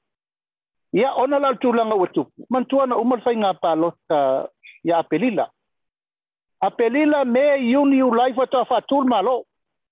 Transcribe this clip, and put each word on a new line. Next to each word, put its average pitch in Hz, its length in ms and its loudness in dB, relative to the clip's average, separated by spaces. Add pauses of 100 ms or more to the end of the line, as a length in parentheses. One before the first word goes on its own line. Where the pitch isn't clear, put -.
(920)
Ia, 247 220 0
ona 277 240 0
la 269 160 0
tulanga 226 400 -2
o 180 120 0
tupu. - 420 -8
Man 240 160 -2
tuana, 262 320 0
uma 240 240 0
fai 240 140 -2
ngā 202 260 -2
palo, 165 320 0 (160)
ka, 139 380 0 (360)
ia 165 140 0
apelila. 160 500 -2 (1120)
Apelila 277 640 0
me 277 320 2 (140)
yuni 277 320 2
ulai 247 320 2
fa 247 120 0
toa 254 180 -2
fa 233 160 -2
tulma 262 400 0
lo. 247 240 -2 (460)